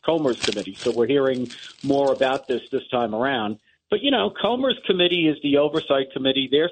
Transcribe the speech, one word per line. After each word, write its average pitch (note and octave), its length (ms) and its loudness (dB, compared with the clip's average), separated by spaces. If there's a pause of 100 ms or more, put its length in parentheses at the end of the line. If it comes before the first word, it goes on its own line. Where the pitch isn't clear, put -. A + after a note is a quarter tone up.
Comer's D#3 380 0
committee. G2+ 320 -4
So - 160 -4
we're A#2 160 2
hearing C3 460 0 (320)
more C#3 280 2
about C3 360 0
this A#2+ 240 -4
this C3 160 -4
time A#2+ 260 -2
around. A2+ 460 -2 (320)
But, G#3 100 0
you C#4 80 0
know, G#3+ 220 0 (100)
Comer's B3 460 0
committee F3 400 2
is C#3+ 160 2
the C#3+ 140 2
oversight C#3+ 560 0
committee. C3+ 360 0
They're D#3 220 2